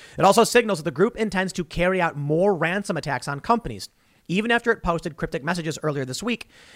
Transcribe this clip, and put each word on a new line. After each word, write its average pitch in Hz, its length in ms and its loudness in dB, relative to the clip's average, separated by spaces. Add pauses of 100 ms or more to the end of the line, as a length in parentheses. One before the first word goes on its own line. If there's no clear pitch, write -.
(180)
It 156 60 4
also 202 200 8
signals 214 360 2
that 147 40 -10
the 170 60 -4
group 175 260 2
intends 190 380 -2
to 180 100 -4
carry 180 360 0
out 160 180 -2
more 160 360 2
ransom 170 440 -2
attacks 139 280 -4
on 143 140 -6
companies, 139 480 -2 (400)
even 214 220 0
after 233 200 2
it 214 120 -2
posted 170 340 -2
cryptic 156 260 -6
messages 165 400 -4
earlier 143 220 -2
this 127 180 -8
week, 226 260 -4 (280)